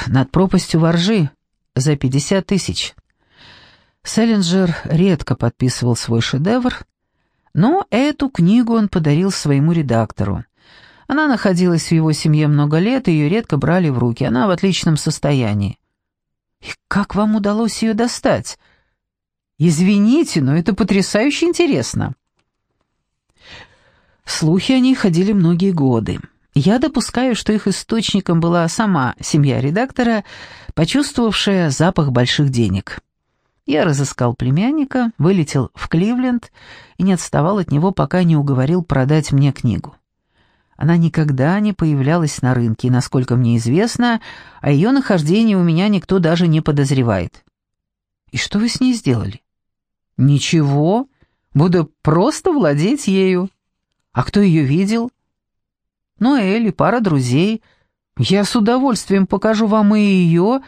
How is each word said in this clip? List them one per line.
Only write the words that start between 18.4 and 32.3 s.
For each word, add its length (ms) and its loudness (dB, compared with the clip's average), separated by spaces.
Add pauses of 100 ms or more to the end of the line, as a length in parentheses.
Извините, 840 2
но 140 2
это 180 0
потрясающе 760 0
интересно. 680 -2 (2000)
Слухи 480 -2
о 80 2
ней 160 2
ходили 380 0
многие 380 2
годы. 500 0 (340)
Я 240 2
допускаю, 560 -2
что 160 -2
их 160 -2
источником 720 -2
была 280 0
сама 520 -2
семья 400 0
редактора, 640 -2 (500)
почувствовавшая 960 0
запах 420 0
больших 380 0